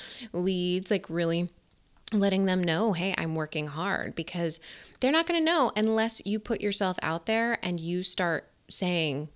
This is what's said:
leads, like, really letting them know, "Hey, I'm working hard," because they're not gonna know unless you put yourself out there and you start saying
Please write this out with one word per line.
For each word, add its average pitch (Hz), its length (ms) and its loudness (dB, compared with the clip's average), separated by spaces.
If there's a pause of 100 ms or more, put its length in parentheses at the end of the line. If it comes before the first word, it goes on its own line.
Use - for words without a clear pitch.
(340)
leads, 180 560 -2
like, 196 180 -2
really 170 400 0 (640)
letting 196 320 4
them 185 180 2
know, 175 300 2
"Hey, 175 240 -2
I'm 160 180 -2
working 151 340 -4
hard," 160 460 -4
because 170 460 -2 (400)
they're 254 100 4
not 330 160 2
gonna 339 140 2
know 320 360 4
unless 220 500 2
you 208 120 -2
put 214 220 -4
yourself 202 420 0
out 165 220 -2
there 226 380 0
and 175 180 -2
you 175 220 -2
start 175 480 0 (180)
saying 156 680 0